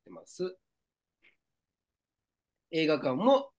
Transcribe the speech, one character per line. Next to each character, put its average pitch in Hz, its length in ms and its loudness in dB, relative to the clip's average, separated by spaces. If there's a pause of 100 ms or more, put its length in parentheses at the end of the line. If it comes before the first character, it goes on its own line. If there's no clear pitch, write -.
て - 80 -20
ま 87 140 -20
す。 185 320 -10 (2250)
映 160 160 0
画 156 80 2
館 135 200 -2
も 269 440 2